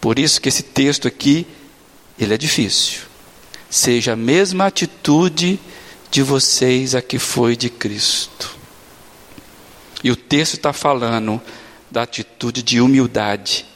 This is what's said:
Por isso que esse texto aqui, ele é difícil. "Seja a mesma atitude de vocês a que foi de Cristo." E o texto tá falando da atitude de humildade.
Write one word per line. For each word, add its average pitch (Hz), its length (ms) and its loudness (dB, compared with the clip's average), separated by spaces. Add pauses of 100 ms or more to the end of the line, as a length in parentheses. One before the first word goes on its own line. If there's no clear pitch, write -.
Por 113 200 2
isso 147 200 2
que - 80 -2
esse - 140 -2
texto 139 460 0
aqui, 156 360 2 (720)
ele 104 160 0
é 110 60 0
difícil. - 640 -2 (680)
"Seja 120 440 0
a 110 40 -2
mesma 185 500 2
atitude 175 920 0 (540)
de 139 100 2
vocês 131 720 0
a 127 80 0
que - 160 -6
foi 120 380 0
de 120 120 -4
Cristo." - 880 -6 (1500)
E 120 80 2
o 113 40 0
texto - 420 -2
tá 147 140 -2
falando 117 720 0 (480)
da 117 120 -2
atitude 120 600 -8
de 120 180 2
humildade. 113 960 2